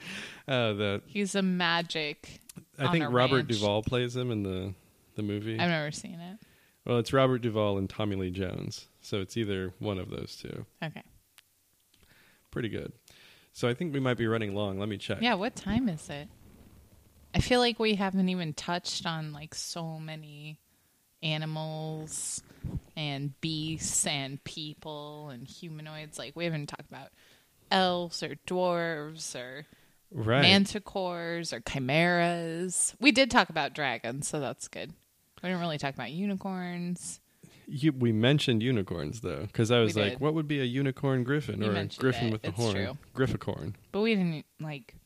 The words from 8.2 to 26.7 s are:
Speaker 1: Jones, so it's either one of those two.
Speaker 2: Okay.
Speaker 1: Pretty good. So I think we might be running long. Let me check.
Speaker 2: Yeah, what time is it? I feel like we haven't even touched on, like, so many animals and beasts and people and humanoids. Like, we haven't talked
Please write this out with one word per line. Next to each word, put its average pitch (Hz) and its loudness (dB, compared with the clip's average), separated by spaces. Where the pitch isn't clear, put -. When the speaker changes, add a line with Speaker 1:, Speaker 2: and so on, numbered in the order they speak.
Speaker 1:
Jones, - -6
so 104 -4
it's - -6
either 95 -2
one 104 -2
of 92 -8
those - -8
two. - -10
Speaker 2:
Okay. 156 -8
Speaker 1:
Pretty 123 -4
good. 101 -6
So 123 -2
I 120 0
think 151 -4
we 139 0
might 123 0
be 117 2
running 110 0
long. 101 -2
Let 104 -2
me 101 -4
check. 98 -4
Speaker 2:
Yeah, 233 2
what 208 -4
time 226 0
is 160 -6
it? 147 -10
I - 2
feel 247 6
like 240 4
we 220 6
haven't 190 4
even 175 0
touched - -4
on, 160 -4
like, 151 -12
so 160 -8
many 151 -12
animals 156 -4
and 143 -4
beasts 156 -2
and 139 -4
people 151 -10
and 131 -14
humanoids. 156 -14
Like, 127 -10
we 170 -4
haven't 156 0
talked - -12